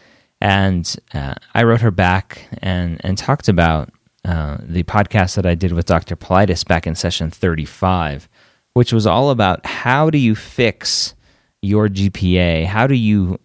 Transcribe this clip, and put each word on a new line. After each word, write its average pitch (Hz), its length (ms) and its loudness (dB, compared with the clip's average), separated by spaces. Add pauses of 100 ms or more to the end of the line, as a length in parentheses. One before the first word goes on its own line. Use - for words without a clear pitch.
(400)
And, 98 560 0 (160)
uh, 69 220 -6 (200)
I 117 100 2
wrote 113 180 2
her 113 80 4
back 92 580 0 (100)
and, 90 460 -4
and 95 140 -2
talked - 300 -2
about, 82 420 2 (340)
uh, 78 360 -4
the 85 220 -4
podcast 101 540 0
that 92 100 0
I 87 80 2
did 85 180 -2
with 85 140 -2
Doctor 82 300 -2
Politis 92 500 0
back 82 200 0
in 82 80 -4
session 82 360 -4
thirty-five, 82 960 -4 (440)
which 123 200 2
was 110 140 2
all 120 240 2
about 98 340 0
how 143 460 0
do 151 80 2
you 113 160 2
fix - 800 -4 (480)
your 104 260 2
G 98 220 0
P 92 280 0
A? 82 260 0
How 107 220 0
do 139 80 2
you 107 500 0